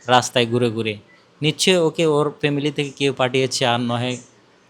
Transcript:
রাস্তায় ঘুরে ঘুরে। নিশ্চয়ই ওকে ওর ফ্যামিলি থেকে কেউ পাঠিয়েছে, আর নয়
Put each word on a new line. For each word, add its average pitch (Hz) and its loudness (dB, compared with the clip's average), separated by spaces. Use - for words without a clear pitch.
রাস্তায় 123 2
ঘুরে 120 0
ঘুরে। 107 -6
নিশ্চয়ই 156 2
ওকে 160 2
ওর 147 2
ফ্যামিলি 147 -2
থেকে 143 -4
কেউ 135 -2
পাঠিয়েছে, 131 0
আর 120 2
নয় 120 -4